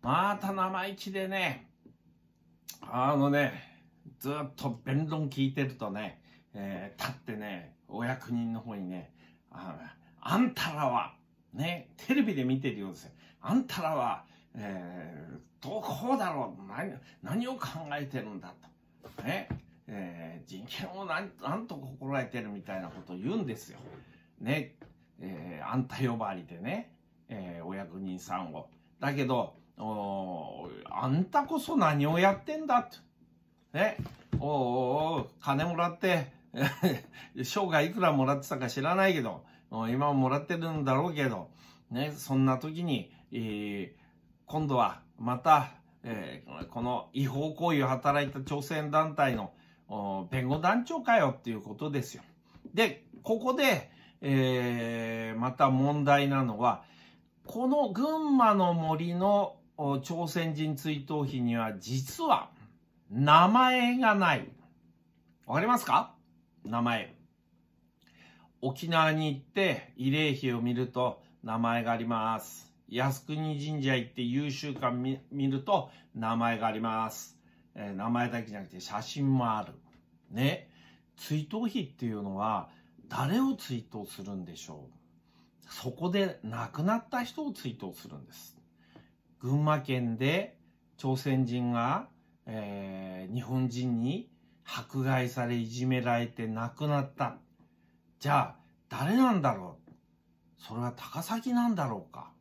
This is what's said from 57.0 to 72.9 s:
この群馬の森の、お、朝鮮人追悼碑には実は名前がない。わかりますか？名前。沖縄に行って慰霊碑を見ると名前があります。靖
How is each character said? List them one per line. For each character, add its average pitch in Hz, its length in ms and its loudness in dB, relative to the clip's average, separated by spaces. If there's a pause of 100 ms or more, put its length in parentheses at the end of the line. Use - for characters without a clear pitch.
こ 240 220 -2
の 269 240 4
群 302 420 2
馬 233 200 8
の 180 200 6
森 160 400 0
の、 196 420 2 (200)
お、 139 220 0
朝 165 300 -4
鮮 165 260 0
人 151 220 0
追 143 320 -4
悼 151 160 0
碑 131 160 -2
に 117 160 2
は 110 220 -2
実 131 460 -4
は - 260 2 (600)
名 147 380 10
前 247 480 6
が 233 180 6
な 175 220 4
い。 131 100 -4 (1000)
わ 117 80 -4
か 151 60 4
り 202 60 4
ま 240 120 6
す - 80 -4
か？ 147 280 2 (500)
名 117 180 0
前。 117 340 0 (1400)
沖 135 300 -4
縄 160 220 6
に 156 220 2
行 135 40 -8
っ - 20 -12
て - 560 0
慰 135 160 2
霊 151 220 4
碑 131 180 0
を 117 80 0
見 120 140 2
る 123 140 0
と 127 340 -2 (200)
名 113 160 -4
前 117 240 2
が 117 100 0
あ 117 40 2
り 117 80 -2
ま 113 360 0
す。 - 340 -16 (140)
靖 131 360 0